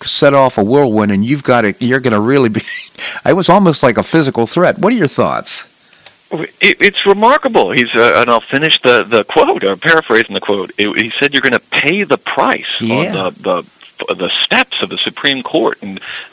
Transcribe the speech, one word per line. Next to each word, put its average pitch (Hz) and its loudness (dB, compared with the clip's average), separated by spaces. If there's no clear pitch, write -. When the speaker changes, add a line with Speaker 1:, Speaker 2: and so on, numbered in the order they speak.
Speaker 1:
set - 2
off 135 2
a 107 2
whirlwind, 107 2
and 98 2
you've 135 -2
gotta, 113 2
you're 127 0
gonna 117 2
really 123 2
be." 107 -2
<laughs> - -12
It - 2
was 185 0
almost 175 4
like 120 2
a 101 0
physical 135 0
threat. 165 0
What 233 2
are 254 0
your 175 2
thoughts? - -4
Speaker 2:
It, - -2
it's 190 0
remarkable. 208 2
He's, 120 -2
uh, 113 4
and 117 2
I'll 117 2
finish 147 -2
the, 120 4
the 104 0
quote, - 0
or 98 -2
paraphrasing 123 0
the 92 -6
quote. 101 -4
It, 104 -2
he 113 -6
said, 143 -2
"You're 135 -2
gonna 123 0
pay 180 -2
the 143 0
price - -4
Speaker 1:
Yeah. 113 -2
Speaker 2:
on 196 -2
the, 90 -4
the, - -4
the 90 -6
steps - -2
of 190 -6
the - -8
Supreme 135 -4
Court," - -4
and, 98 -12